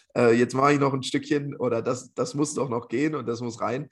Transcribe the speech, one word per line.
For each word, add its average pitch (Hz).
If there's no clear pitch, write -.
äh, 120
jetzt 120
mache 139
ich 143
noch 139
ein 135
Stückchen 143
oder 117
das, 123
das 123
muss 143
doch 127
noch 117
gehen 151
und 123
das 117
muss 120
rein. 123